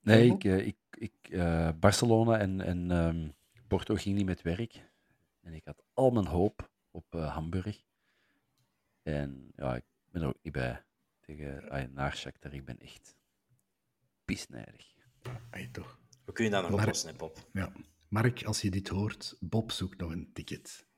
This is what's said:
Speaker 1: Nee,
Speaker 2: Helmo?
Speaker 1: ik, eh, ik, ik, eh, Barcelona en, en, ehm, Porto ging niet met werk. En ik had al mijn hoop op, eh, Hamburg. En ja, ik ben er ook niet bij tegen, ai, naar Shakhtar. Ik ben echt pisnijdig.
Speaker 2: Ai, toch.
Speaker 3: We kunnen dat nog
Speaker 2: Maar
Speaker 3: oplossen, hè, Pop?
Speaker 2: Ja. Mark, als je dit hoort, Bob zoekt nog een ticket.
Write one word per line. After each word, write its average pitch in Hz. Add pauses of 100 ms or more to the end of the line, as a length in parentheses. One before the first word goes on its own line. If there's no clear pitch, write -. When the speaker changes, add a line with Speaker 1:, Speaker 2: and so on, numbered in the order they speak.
Speaker 1:
Nee, 110
Speaker 2:
Helmo? 120
Speaker 1:
ik, 196
eh, 95
ik, 101 (220)
ik, -
eh, 82 (100)
Barcelona 113
en, 95
en, 90
ehm, 82 (400)
Porto 95
ging 98
niet 101
met 92
werk. 90 (500)
En 85
ik 78
had - (100)
al 131
mijn 110
hoop 87 (200)
op, -
eh, 78
Hamburg. 90 (1160)
En 69
ja, 64
ik 62 (260)
ben 85
er 76
ook -
niet 78
bij 62 (360)
tegen, 73
ai, 139
naar -
Shakhtar. -
Ik 69
ben 62
echt - (1080)
pisnijdig. - (560)
Speaker 2:
Ai, -
toch. - (240)
Speaker 3:
We -
kunnen 110
dat 98
nog 87
Speaker 2:
Maar 98
Speaker 3:
oplossen, 104
hè, 78
Pop? -
Speaker 2:
Ja. 95 (360)
Mark, 120
als 107
je 101
dit 95
hoort, -
Bob 110
zoekt -
nog 85
een -
ticket. - (120)